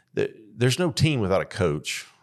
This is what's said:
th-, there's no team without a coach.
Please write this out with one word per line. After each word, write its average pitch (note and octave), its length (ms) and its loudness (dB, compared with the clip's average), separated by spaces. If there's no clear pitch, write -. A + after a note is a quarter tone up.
th-, G#2 160 -2
there's B2 220 2
no F3+ 120 0
team D3 280 2
without F#2+ 220 2
a - 40 -4
coach. - 600 -2